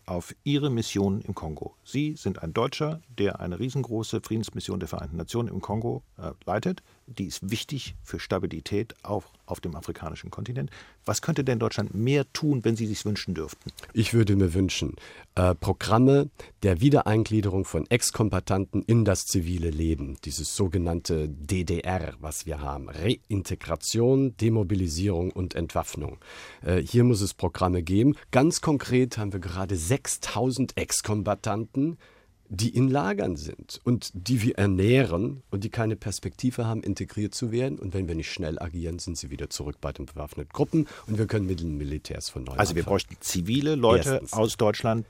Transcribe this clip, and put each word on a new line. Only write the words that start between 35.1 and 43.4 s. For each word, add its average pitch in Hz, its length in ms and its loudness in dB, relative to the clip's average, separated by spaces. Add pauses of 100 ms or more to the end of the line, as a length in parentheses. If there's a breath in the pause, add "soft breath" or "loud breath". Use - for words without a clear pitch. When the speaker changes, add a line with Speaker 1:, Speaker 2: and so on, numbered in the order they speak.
Speaker 2:
und 98 140 -4
die 110 40 -6
keine 110 280 -2
Perspektive 110 680 -4
haben, 110 180 -2
integriert 101 520 -4
zu 117 180 -4
werden. 127 260 -2
Und 95 140 -6
wenn 95 160 -2
wir 85 60 -2
nicht 80 180 -4
schnell 80 260 -4
agieren, 85 400 -6
sind 82 200 -8
sie 71 100 -10
wieder 69 220 -8
zurück 71 320 -6
bei 69 100 -4
den 67 140 -10
bewaffneten 73 480 -10
Gruppen 151 320 0 (200 loud breath)
und 107 120 -2
wir 110 80 2
können 101 180 0
mit 92 160 -2
den 80 160 -2
Militärs 71 540 -6
von 64 140 -8
neuem 64 140 -2
Speaker 1:
Also 95 160 2
wir 82 100 0
Speaker 2:
anfangen. 98 100 2
Speaker 1:
bräuchten - 260 -2
zivile 127 540 0